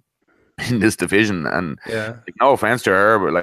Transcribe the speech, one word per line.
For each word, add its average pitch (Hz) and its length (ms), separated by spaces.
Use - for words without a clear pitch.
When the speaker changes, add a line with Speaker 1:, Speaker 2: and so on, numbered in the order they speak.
Speaker 1:
<laughs> - 400
in 120 80
this 104 180
division. 95 520
And 80 320
Speaker 2:
Yeah. 110 200
Speaker 1:
like, - 120
no 135 120
offense 120 320
to 101 80
her, 104 260
but, 85 260